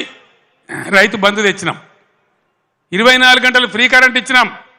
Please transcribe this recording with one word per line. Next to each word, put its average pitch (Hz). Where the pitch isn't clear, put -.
రైతు 202
బంధు 202
తెచ్చినాం. 180
ఇరవై 240
నాలుగు 254
గంటలు 247
ఫ్రీ 214
కరెంట్ 254
ఇచ్చినాం. 247